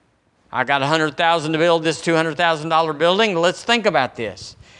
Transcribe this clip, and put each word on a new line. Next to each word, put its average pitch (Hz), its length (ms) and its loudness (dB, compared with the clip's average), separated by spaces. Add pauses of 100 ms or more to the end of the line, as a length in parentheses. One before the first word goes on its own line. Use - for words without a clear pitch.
(520)
I 123 120 0
got 139 180 0
a 135 60 0
hundred 156 300 0
thousand 165 360 0
to 156 40 0
build 165 260 2
this 156 180 -2
two 165 140 0
hundred 160 200 0
thousand 165 340 0
dollar 160 240 0
building. 185 420 2
Let's 170 280 0
think 233 220 0
about 151 300 0
this. - 400 -10 (240)